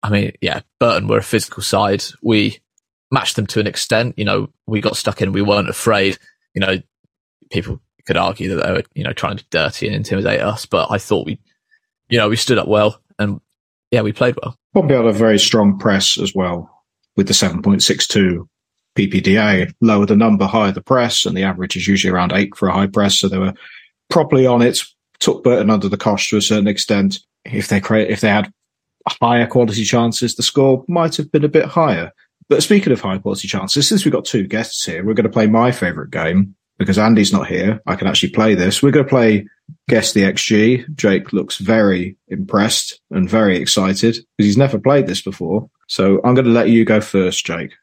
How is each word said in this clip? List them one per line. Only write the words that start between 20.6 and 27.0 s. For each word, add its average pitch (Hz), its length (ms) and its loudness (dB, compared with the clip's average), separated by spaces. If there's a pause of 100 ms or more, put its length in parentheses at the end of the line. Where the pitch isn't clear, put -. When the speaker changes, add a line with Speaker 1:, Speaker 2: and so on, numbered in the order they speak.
Speaker 2:
the 95 80 -6
press, 120 460 0
and 90 100 -4
the 95 60 -2
average 92 340 -4
is 90 100 -6
usually 95 240 0
around 90 220 0
eight 101 240 -2
for 98 120 -2
a 87 40 0
high 98 140 0
press, 101 320 0
so 98 100 0
they 95 80 -4
were 95 160 -2 (560)
properly 147 380 2
on 120 160 4
it, 123 200 2 (360)
took - 260 -2
Burton 123 240 4
under 101 200 2
the 98 100 -4
cosh 101 320 -2
to 107 80 2
a 101 40 0
certain 107 260 0
extent. 98 500 0 (260)